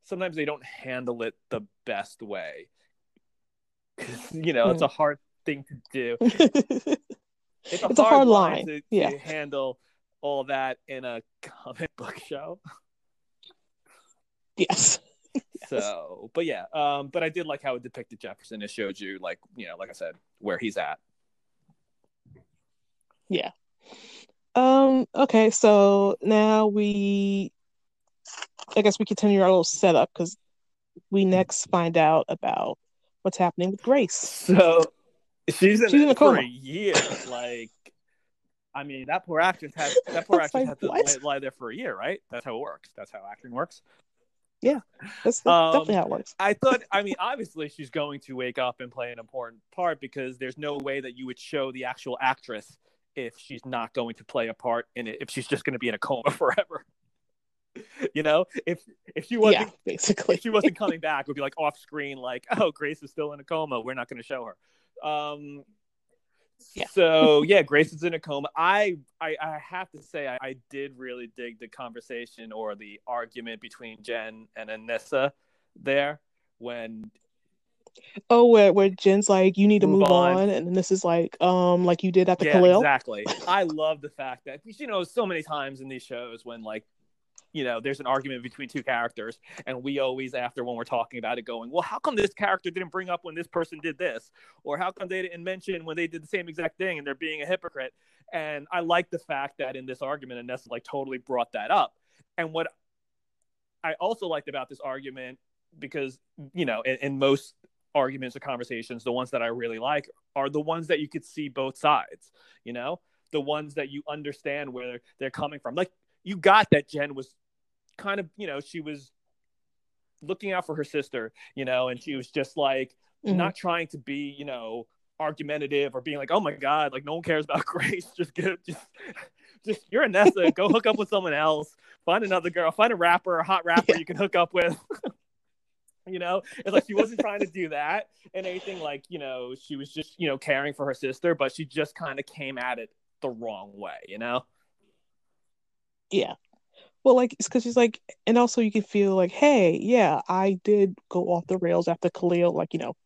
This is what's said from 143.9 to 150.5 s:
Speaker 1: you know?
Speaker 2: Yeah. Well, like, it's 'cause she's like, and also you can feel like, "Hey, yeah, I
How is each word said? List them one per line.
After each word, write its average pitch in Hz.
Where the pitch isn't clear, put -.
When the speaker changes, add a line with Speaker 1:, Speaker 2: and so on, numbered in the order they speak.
Speaker 1:
you 98
know? 120
Speaker 2:
Yeah. -
Well, 254
like, 247
it's -
'cause 240
she's 240
like, 233
and 233
also 240
you 214
can 220
feel 196
like, 185
"Hey, 233
yeah, 196
I 185